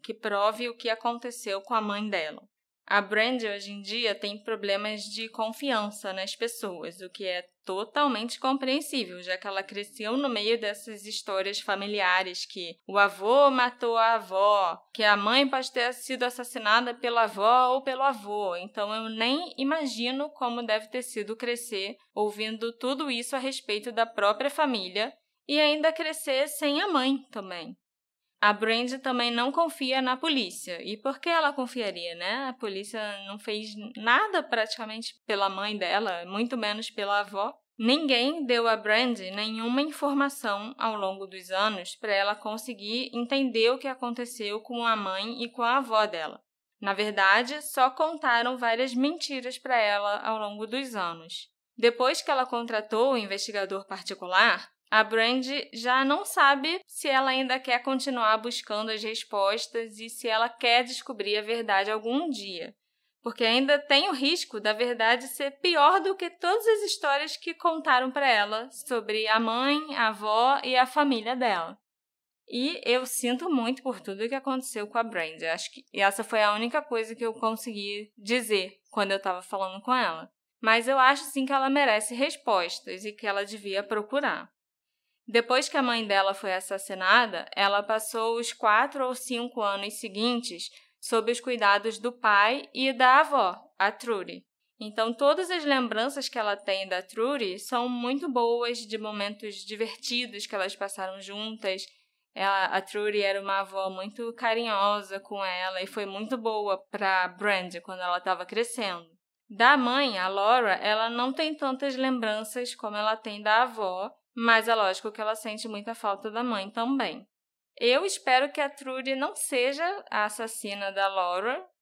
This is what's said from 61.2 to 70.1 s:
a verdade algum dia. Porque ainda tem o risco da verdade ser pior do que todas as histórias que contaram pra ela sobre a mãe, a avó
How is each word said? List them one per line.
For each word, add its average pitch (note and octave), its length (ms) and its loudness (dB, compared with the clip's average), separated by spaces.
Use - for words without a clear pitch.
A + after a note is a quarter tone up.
a G#3+ 60 -2
verdade G#3+ 480 0
algum A#3 360 -2
dia. G3 460 -8
Porque A#3+ 220 -4
ainda C4+ 340 4
tem D4 320 4
o D#4+ 40 0
risco C#4 460 -2
da G#3+ 140 0
verdade A#3+ 540 2
ser C#4 320 -4
pior E4+ 400 6
do F#4+ 160 0
que F4 140 -6
todas G#4+ 360 0
as G#4+ 160 6
histórias D4+ 560 0
que E4+ 160 -8
contaram D#4 560 2
pra C#4 180 0
ela A3 440 2
sobre A3 560 -4
a A3 120 6
mãe, C4+ 560 0
a A3+ 120 2
avó A3 560 4